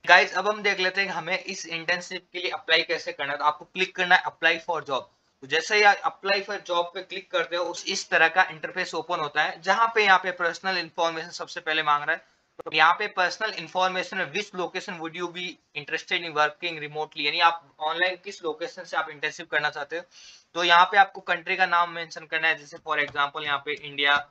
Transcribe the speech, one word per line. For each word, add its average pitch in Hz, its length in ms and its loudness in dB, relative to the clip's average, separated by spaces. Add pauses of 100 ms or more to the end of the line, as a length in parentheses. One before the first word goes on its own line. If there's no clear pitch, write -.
गाइस, 185 300 6
अब 185 140 0
हम 214 140 -2
देख 196 180 0
लेते 185 200 0
हैं 190 100 -2
कि 170 60 -6
हमें 170 220 -4
इस 185 280 -10
इंटर्नशिप 175 640 -6
के 180 60 -10
लिए 175 120 -4
अप्लाई 165 320 2
कैसे 165 300 -4
करना 143 200 -6
है। 143 60 -4
तो 143 60 -4
आपको 151 200 2
क्लिक 185 320 -4
करना 180 180 4
है - 100 4
apply 160 280 0 (120)
for 170 160 -4
job। 135 200 -4 (420)
तो 135 40 -18
जैसे 160 300 -2
ही 208 60 4
आप 202 280 6
apply 196 340 -2
for 202 220 -8
job 175 280 0
पे 190 80 -10
क्लिक 185 280 -14
करते 170 260 -2
हो 180 80 -2
उस, 175 220 -8
इस - 240 -4
तरह 165 180 4
का 185 220 4
इंटरफेस 170 440 -6
ओपन 165 260 -4
होता 151 220 -2
है, 170 200 -4
जहाँ 214 320 4
पे 214 100 4
यहाँ 190 140 6
पे 185 120 -2 (120)
पर्सनल 175 360 -2
इन्फॉर्मेशन 165 520 -4
सबसे 165 300 -10
पहले 156 220 0
मांग 147 220 2
रहा 160 120 0
है। 180 80 -18 (400)
तो 160 100 -10
यहाँ 156 240 8
पे 208 80 -4 (100)
पर्सनल 190 380 0
इन्फॉर्मेशन 180 640 -2
में 170 160 -4
which 202 280 -6
location 180 400 -6
would 160 180 -8
you 175 140 -6
be 180 160 -8 (280)
interested 160 520 -6
in 151 100 -4
working 151 460 -2
remotely, 151 420 -8
यानी 160 140 -2
आप 170 400 2
ऑनलाइन 170 440 -2
किस 196 200 -14
लोकेशन 170 400 -6
से 170 120 -8
आप 156 140 -2
इंटर्नशिप 151 400 -8
करना 151 200 0
चाहते 151 280 -8
हो। 175 60 -10 (500)
तो 175 100 0
यहाँ 175 280 8
पे 214 60 4
आपको 190 220 4 (120)
कंट्री 175 240 -2
का 185 100 4
नाम 175 240 2
मेंशन 165 360 -10
करना 160 220 0
है, 156 100 0
जैसे 147 200 -18
for 156 220 -2
example 143 440 -2
यहाँ 143 220 -2
पे 147 80 -4
इंडिया 143 560 0